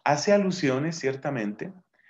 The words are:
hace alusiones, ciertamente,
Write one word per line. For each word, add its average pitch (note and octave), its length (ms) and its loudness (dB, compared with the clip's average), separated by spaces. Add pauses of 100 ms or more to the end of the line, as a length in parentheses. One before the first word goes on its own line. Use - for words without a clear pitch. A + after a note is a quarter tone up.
hace D3 300 2
alusiones, E3 640 0
ciertamente, B2+ 720 -4 (360)